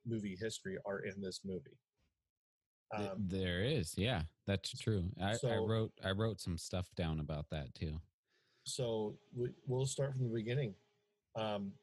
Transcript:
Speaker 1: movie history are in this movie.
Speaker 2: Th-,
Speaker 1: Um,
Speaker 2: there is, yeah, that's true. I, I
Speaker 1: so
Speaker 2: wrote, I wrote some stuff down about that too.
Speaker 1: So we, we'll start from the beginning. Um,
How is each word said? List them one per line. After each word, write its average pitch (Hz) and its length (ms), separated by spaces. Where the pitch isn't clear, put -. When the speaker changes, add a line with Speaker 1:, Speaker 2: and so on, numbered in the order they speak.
Speaker 1:
movie 104 340
history 101 460
are 98 140
in 101 220
this 95 240
movie. 92 340
Speaker 2:
Th-, 104 160
Speaker 1:
Um, 95 60
Speaker 2:
there 92 460
is, 123 340
yeah, 95 260
that's - 320
true. 98 420
I, 101 280
I 117 100
Speaker 1:
so - 0
Speaker 2:
wrote, 110 360
I 95 80
wrote 104 280
some 87 180
stuff - 380
down 80 240
about 73 300
that 71 260
too. 78 260
Speaker 1:
So 110 520
we, 123 140
we'll 131 200
start 135 280
from 131 140
the 110 60
beginning. 117 420
Um, 101 480